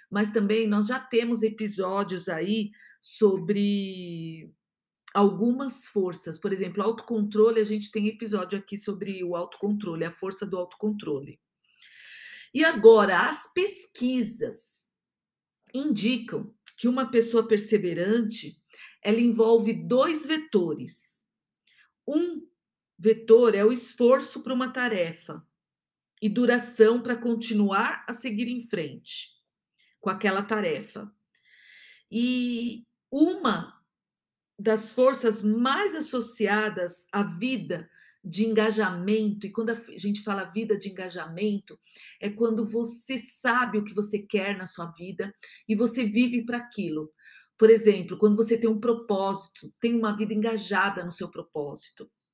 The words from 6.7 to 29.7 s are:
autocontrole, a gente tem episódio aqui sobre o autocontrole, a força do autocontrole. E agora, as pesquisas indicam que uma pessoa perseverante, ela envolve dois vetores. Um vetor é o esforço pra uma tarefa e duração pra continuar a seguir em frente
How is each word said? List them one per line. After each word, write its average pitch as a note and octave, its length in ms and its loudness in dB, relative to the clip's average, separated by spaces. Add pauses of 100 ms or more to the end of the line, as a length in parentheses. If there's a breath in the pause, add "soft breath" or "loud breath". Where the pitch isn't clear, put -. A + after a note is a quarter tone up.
autocontrole, A3 800 2
a G#3+ 40 2
gente G#3 260 -4
tem G#3 160 -2
episódio G#3 520 -4
aqui G3+ 200 -10
sobre F#3+ 440 -8
o F3 140 -4
autocontrole, F3 680 -4
a E3 60 -6
força F#3+ 360 -8
do F3+ 100 -6
autocontrole. F3 840 -6 (1160 loud breath)
E D4+ 100 2
agora, G#3+ 640 8
as - 240 -2
pesquisas - 1400 -2 (840)
indicam B3 800 -2 (260)
que A#3 100 0
uma B3+ 220 0
pessoa A3+ 360 2
perseverante, G#3 1120 0 (420 loud breath)
ela A3 180 2
envolve A3+ 520 4
dois C4 540 0
vetores. - 1000 -4 (800 soft breath)
Um E4 400 -4 (520)
vetor A3+ 560 6
é G3+ 100 2
o A#3 80 6
esforço B3 720 2
pra B3+ 120 -6
uma B3+ 180 -2
tarefa F3 760 -4 (760)
e G#3+ 80 0
duração A#3+ 720 4
pra A#3+ 160 -4
continuar A3+ 920 0
a B3 40 -8
seguir A#3+ 360 -4
em B3 200 -8
frente - 600 -8 (720)